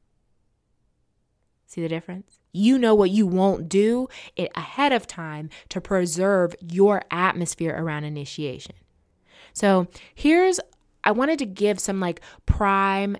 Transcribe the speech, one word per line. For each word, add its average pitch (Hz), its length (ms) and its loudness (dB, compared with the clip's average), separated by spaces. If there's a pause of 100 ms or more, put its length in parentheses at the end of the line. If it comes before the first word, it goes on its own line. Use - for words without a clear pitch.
(1700)
See - 160 -10
the 165 60 -4
difference? 170 520 -10 (120)
You 226 260 4
know 226 180 4
what 196 140 4
you 202 180 2
won't 185 400 0
do 226 400 2 (260)
it - 220 -6
ahead 277 360 -2
of 226 140 -2
time 156 440 -12 (180)
to 190 120 -8
preserve 180 800 0
your 190 480 2
atmosphere 170 680 -2
around 156 240 -6
initiation. 147 720 -10 (800)
So 185 340 2 (260)
here's, 349 460 4 (460)
I 214 80 4
wanted 277 260 0
to 269 80 -4
give 202 320 -2
some, 196 220 -4
like, 175 220 -4 (220)
prime 196 760 0